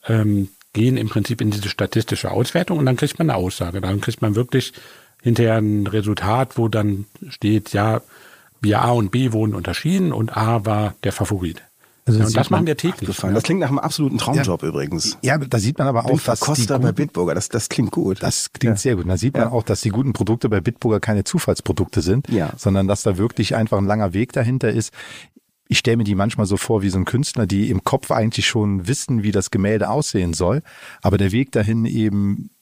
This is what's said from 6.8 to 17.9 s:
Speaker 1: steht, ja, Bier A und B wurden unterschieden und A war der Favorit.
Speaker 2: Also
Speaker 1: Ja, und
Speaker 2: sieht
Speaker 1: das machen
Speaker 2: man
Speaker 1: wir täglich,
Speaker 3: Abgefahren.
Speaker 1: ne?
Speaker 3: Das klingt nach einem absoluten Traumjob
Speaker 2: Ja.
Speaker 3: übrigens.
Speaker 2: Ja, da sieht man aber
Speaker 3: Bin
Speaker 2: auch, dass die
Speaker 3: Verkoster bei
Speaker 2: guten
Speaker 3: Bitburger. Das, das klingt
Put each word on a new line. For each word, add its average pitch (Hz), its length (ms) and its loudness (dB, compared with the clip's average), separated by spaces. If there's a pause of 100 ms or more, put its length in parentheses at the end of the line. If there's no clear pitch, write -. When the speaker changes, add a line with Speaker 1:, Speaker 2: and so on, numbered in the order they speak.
Speaker 1:
steht, 104 440 0
ja, 110 280 0 (580)
Bier 104 220 2
A 120 100 2
und 110 200 2
B 127 220 0
wurden 110 200 0
unterschieden 156 580 -2
und 110 240 -2
A 110 300 0
war 107 380 0
der 101 80 0
Favorit. 92 500 -4 (440)
Speaker 2:
Also 110 140 4
Speaker 1:
Ja, 107 60 6
und 110 60 0
Speaker 2:
sieht 117 80 2
Speaker 1:
das 143 100 0
machen 175 120 2
Speaker 2:
man 170 60 2
Speaker 1:
wir 147 80 0
täglich, - 340 -4
Speaker 3:
Abgefahren. 95 240 -4
Speaker 1:
ne? - 20 2
Speaker 3:
Das 113 80 2
klingt 185 180 0
nach 135 80 0
einem 139 100 0
absoluten 139 380 -2
Traumjob 120 460 0
Speaker 2:
Ja. 78 40 -2
Speaker 3:
übrigens. 76 540 -4
Speaker 2:
Ja, 131 160 2
da 127 220 -2
sieht 117 180 0
man 135 100 0
aber 117 160 0
Speaker 3:
Bin 123 120 0
Speaker 2:
auch, 160 60 0
dass 117 180 0
die - 60 -4
Speaker 3:
Verkoster 131 340 0
bei 123 80 2
Speaker 2:
guten 113 80 0
Speaker 3:
Bitburger. 87 400 0
Das, 95 140 -2
das 113 200 -4
klingt - 220 0